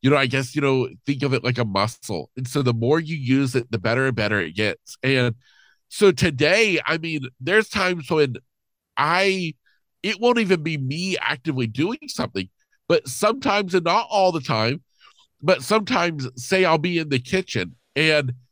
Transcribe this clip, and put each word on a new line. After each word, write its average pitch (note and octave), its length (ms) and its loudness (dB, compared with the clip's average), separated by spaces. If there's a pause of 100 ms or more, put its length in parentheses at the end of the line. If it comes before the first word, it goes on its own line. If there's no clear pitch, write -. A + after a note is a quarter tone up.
you C3 80 2
know, C#3+ 80 6
I C3+ 100 2
guess, C3 280 -2
you D3 60 0
know, C3+ 280 0 (160)
think C#3 180 -2
of C3 100 0
it A#2+ 100 -2
like B2 140 0
a B2 80 0
muscle. G2 720 -4
And B2+ 100 -8
so C#3+ 140 -2
the B2 120 2
more A#2+ 260 2
you D#3+ 160 -6
use C3 400 0
it, A#2+ 160 -2
the A#2 80 -4
better A#2 280 0
and B2+ 80 -2
better G#2 240 0
it E2 160 -6
gets. G#2 480 -4
And B2+ 320 0 (540)
so G3+ 220 4
today, E3 720 2
I D#3+ 120 -2
mean, D#3+ 240 -6 (200)
there's G3 280 0
times F3+ 400 -4
when D3 260 2 (600)
I, F3 580 0 (480)
it G3 180 -4
won't A#3+ 180 4
even F3+ 240 2
be D#3+ 140 -2
me D#3+ 420 -4
actively C3 480 -2
doing D#3 400 -2
something, - 420 -6 (380)
but C3 200 2
sometimes, G3+ 680 0
and F3+ 100 2
not G3+ 240 0
all F#3+ 220 4
the D#3+ 100 -2
time, A#2+ 420 -2 (580)
but D3+ 220 2
sometimes, F3 640 0 (100)
say F#3 280 2
I'll D#3+ 120 4
be E3+ 220 0
in D#3 100 -6
the C3+ 100 2
kitchen B2 560 -4 (200)
and D3+ 380 2 (180)